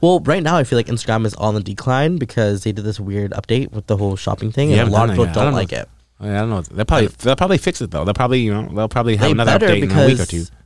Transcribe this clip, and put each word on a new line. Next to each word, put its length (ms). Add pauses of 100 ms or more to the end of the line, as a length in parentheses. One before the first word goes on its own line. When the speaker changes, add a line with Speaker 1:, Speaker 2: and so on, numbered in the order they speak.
Speaker 1:
well, 200
right 220
now 140
I 80
feel 140
like 80
Instagram 400
is 80
on 200
the 80
decline 540
because 460
they 100
did 120
this 160
weird 320
update 400
with 160
the 80
whole 200
shopping 360
thing, 180
Speaker 2:
You 80
Speaker 1:
and 20
a 40
Speaker 2:
haven't 80
Speaker 1:
lot 80
Speaker 2:
done 100
Speaker 1:
of 60
Speaker 2:
that 60
Speaker 1:
people 40
Speaker 2:
yet. 60
I 20
Speaker 1:
don't 100
Speaker 2:
don't 80
know. 60
Speaker 1:
like 140
it. 160 (320)
Speaker 2:
Oh, 60
yeah, 100
I 40
don't 100
know. 120
They'll 240
probably, 200
Speaker 1:
And 100
Speaker 2:
they'll 200
probably 220
fix 240
it, 80
though. 140
They'll 100
probably, 260
you 140
know, 200
they'll 140
probably 280
have 100
Speaker 1:
They 60
Speaker 2:
another 260
Speaker 1:
better 100
Speaker 2:
update 140
in 80
a 160
week 140
or 60
Speaker 1:
because 20
Speaker 2:
two. 160 (220)